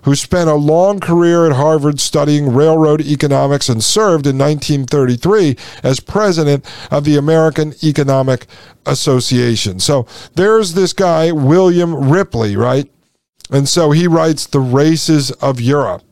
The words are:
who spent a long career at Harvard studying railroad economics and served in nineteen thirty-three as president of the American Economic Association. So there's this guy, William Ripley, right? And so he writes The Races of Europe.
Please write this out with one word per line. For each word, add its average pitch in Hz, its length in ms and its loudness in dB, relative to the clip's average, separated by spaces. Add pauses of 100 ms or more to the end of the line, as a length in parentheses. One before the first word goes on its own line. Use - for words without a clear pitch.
who 139 120 2
spent 170 360 -2
a 151 40 2
long 170 460 2
career 170 460 2
at 143 100 2
Harvard 147 420 0
studying 147 540 0
railroad 156 480 2
economics 139 720 0
and 110 120 -2
served 170 440 0
in 135 100 0
nineteen 143 480 -2
thirty-three 143 720 0 (260)
as 131 160 -2
president 160 640 -2 (280)
of 147 140 -2
the 151 120 2
American 156 680 0
Economic 135 640 0 (380)
Association. 123 960 -2
So 135 240 0 (300)
there's 202 400 0
this 185 180 0
guy, 170 400 0
William 165 800 2
Ripley, 117 440 0
right? 127 360 -2 (600)
And 139 160 0
so 156 260 2
he 170 140 2
writes 160 380 0
The 139 160 -2
Races 143 680 0
of 127 280 -4
Europe. 120 540 -2